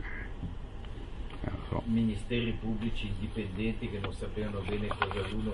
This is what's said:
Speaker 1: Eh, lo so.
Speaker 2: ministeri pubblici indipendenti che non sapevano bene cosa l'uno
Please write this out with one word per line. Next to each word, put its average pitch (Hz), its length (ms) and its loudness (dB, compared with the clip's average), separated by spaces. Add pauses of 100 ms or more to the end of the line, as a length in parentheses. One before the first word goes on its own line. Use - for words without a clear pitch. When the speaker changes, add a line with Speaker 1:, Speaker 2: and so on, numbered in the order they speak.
(1400)
Speaker 1:
Eh, - 60 -2
lo - 200 -4
so. - 160 2
Speaker 2:
ministeri 113 680 4
pubblici 110 560 0
indipendenti 104 840 0
che 101 100 -4
non 98 140 -2
sapevano 101 460 -2
bene 104 280 2
cosa 101 420 0
l'uno 107 240 2